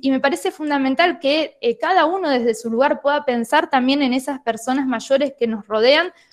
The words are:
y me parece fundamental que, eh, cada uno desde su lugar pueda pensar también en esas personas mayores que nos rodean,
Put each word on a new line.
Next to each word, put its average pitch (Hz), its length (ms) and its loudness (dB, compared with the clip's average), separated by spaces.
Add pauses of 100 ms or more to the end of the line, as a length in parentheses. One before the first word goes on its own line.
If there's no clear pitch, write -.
y 269 100 0
me 262 80 0
parece 349 320 -2
fundamental 294 680 0
que, 285 400 -2
eh, 233 180 -2
cada 339 280 2
uno 349 240 -2
desde 240 240 0
su 226 160 -8
lugar 262 320 0
pueda 294 240 0
pensar 262 440 0
también 262 320 2
en 254 120 2
esas 262 260 -4
personas 254 460 -4
mayores 269 520 0
que 233 100 -2
nos 220 200 -6
rodean, 262 460 2 (200)